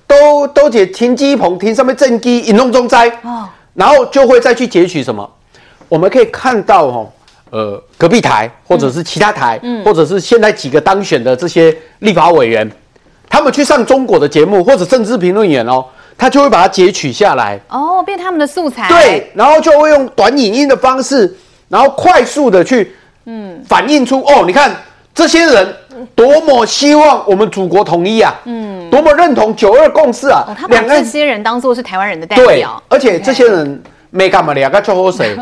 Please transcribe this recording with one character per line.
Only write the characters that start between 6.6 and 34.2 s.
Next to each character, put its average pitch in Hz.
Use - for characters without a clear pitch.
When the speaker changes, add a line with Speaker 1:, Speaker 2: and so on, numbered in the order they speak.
Speaker 1:
到 165
哦， 120
呃， 107
隔 165
壁 -
台 117
或 180
者 139
是 156
其 -
他 208
台， 120
Speaker 2:
嗯。 240
嗯。 190
Speaker 1:
或 208
者 160
是 175
现 233
在 214
几 208
个 147
当 190
选 156
的 127
这 165
些 165
立 208
法 170
委 143
员， 110
他 285
们 294
去 294
上 262
中 262
国 202
的 147
节 151
目 190
或 247
者 180
政 220
治 226
评 180
论 214
员 131
哦， 127
他 247
就 269
会 277
把 180
它 190
截 185
取 131
下 185
来。 104
Speaker 2:
哦， 339
变 392
他 370
们 339
的 294
素 302
材。 226
Speaker 1:
对， 277
然 214
后 311
就 302
会 311
用 277
短 226
影 220
音 277
的 269
方 262
式， 247
然 208
后 277
快 311
速 277
的 170
去 226
Speaker 2:
嗯。 202
Speaker 1:
反 -
映 294
出， 262
哦， 269
你 180
看 247
这 330
些 330
人 285
多 277
么 262
希 285
望 302
我 202
们 202
祖 190
国 180
统 170
一 220
啊， 165
Speaker 2:
嗯。 208
Speaker 1:
多 262
么 311
认 311
同 220
九 208
二 285
共 294
识 262
啊， 156
Speaker 2:
哦， 214
他 330
把 233
Speaker 1:
两 226
岸 294
Speaker 2:
这 233
些 294
人 240
当 233
作 254
是 240
台 196
湾 202
人 170
的 160
代 214
表。 254
Speaker 1:
对， 151
而 269
且 214
这 -
些 240
人 151
没 185